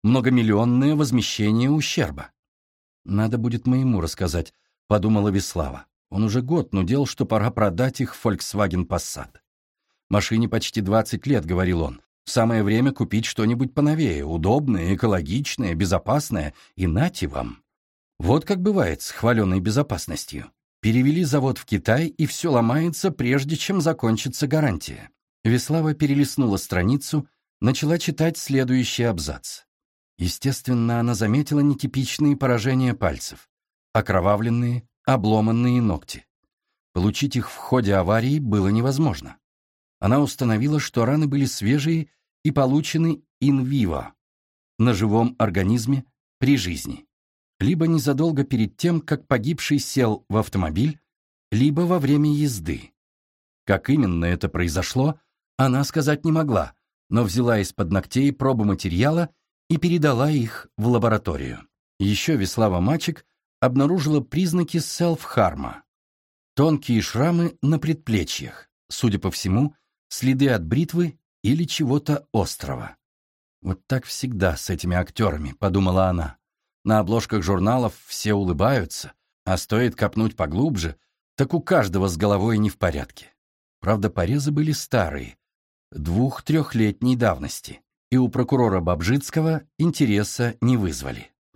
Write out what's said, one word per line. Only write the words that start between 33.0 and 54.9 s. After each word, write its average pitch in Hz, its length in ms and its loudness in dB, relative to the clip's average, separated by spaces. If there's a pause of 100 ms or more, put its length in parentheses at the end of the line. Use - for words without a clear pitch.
окровавленные, 113 960 0 (160)
обломанные 113 760 2
ногти. 98 460 -2 (680)
Получить 104 440 0
их 117 140 -4
в - 60 -16
ходе 107 380 0
аварии 113 440 2
было 104 300 2
невозможно. 127 720 0 (600)
Она 123 220 2
установила, 131 600 0
что 120 240 -2
раны 147 220 2
были 139 200 0
свежие 147 640 0 (360)
и 151 60 2
получены 147 720 2 (200)
in 139 220 4
vivo, 104 480 0 (680)
на 117 160 4
живом 110 440 2
организме, 110 640 0 (340)
при 139 180 4
жизни, 82 500 -6 (540)
либо 160 260 2
незадолго 147 580 0
перед 113 320 -2
тем, 170 240 0
как - 280 -6
погибший 139 500 0
сел 117 500 0
в 101 80 0
автомобиль, 101 600 0 (540)
либо 143 300 2
во 180 160 2
время 147 340 2
езды. 107 600 -4 (720)
Как 98 260 0
именно 95 340 2
это 87 240 0
произошло, 90 720 -2 (360)